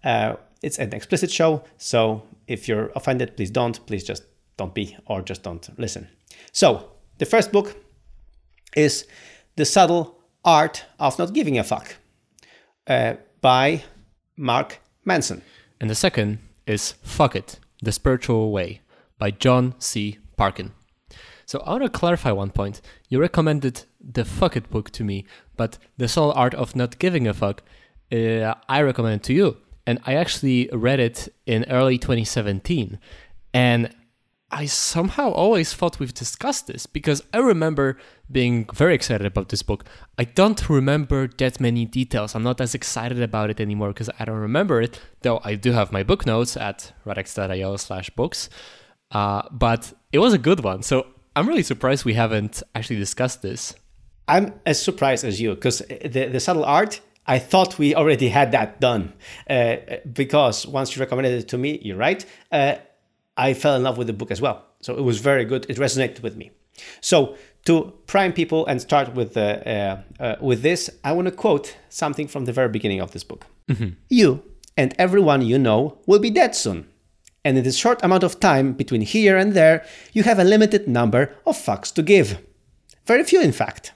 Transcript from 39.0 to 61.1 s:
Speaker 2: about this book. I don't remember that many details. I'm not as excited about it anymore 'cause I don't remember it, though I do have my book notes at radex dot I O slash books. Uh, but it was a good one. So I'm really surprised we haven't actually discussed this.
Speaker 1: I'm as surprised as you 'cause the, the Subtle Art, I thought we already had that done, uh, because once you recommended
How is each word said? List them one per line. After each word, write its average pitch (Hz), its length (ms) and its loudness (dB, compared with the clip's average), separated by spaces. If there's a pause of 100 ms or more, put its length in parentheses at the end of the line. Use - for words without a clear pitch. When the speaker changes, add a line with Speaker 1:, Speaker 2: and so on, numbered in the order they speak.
Speaker 2:
about 98 220 -2
this - 140 -6
book. - 220 -6 (340)
I 120 60 0
don't 202 440 2
remember 139 580 2 (120)
that 131 220 0
many 120 240 0
details. 113 520 -4
I'm 113 80 -4
not 123 160 -2
as 120 160 -4
excited 123 440 -6
about 107 300 -2
it 107 100 -6
anymore 104 320 -2
'cause 110 180 -8 (100)
I 113 40 -4
don't 110 140 -6
remember 127 420 2
it, 117 200 -4 (220)
though 120 220 0
I 104 120 -4
do 120 160 0
have 110 180 2
my 98 140 -2
book 185 220 0
notes 117 300 0
at - 360 -10 (120)
radex 98 300 -10
dot 98 160 -4
I 95 120 -4
O 98 140 -4
slash 95 340 -10
books. - 380 -6 (640)
Uh, 101 400 -2
but 117 420 -2 (200)
it 139 80 4
was 233 120 6
a 190 60 4
good 156 260 2
one. 95 200 -4
So 131 220 0 (280)
I'm 165 140 0
really 294 160 0
surprised 135 400 -2
we 113 100 0
haven't 110 480 -2 (120)
actually 110 260 -6
discussed 123 420 -4
this. - 320 -10 (540)
Speaker 1:
I'm 190 260 2 (100)
as 151 160 0
surprised 135 440 0
as 104 160 -4
you 107 160 -2
'cause - 220 -2 (100)
the, 127 440 -4
the 127 80 -2
Subtle 160 240 0
Art, 175 360 2 (280)
I 131 120 4
thought 185 360 2
we 147 160 2
already 143 360 4
had 127 240 4
that 110 280 0
done, 117 320 0 (380)
uh, 120 260 2 (360)
because 135 520 2
once 135 300 -4
you 127 60 -6
recommended 131 400 -2